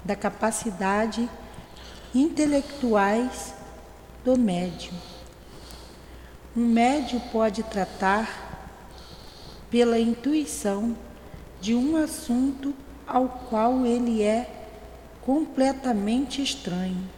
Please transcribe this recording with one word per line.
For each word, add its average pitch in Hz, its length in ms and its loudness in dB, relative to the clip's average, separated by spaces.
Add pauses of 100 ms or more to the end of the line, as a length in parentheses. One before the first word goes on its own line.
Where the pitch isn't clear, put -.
da 202 120 -2
capacidade 214 1120 0 (840)
intelectuais 254 1400 2 (720)
do 254 120 6
médium. 180 560 0 (1600)
Um 240 80 4
médium 240 540 4 (120)
pode 220 300 2
tratar 196 880 0 (1200)
pela 233 300 4
intuição 233 1000 0 (640)
de 214 140 2
um 277 220 4
assunto 277 760 0 (320)
ao 254 220 2
qual 247 580 2
ele 240 380 4
é 220 260 2 (720)
completamente 262 1200 2
estranho. 185 680 -2 (100)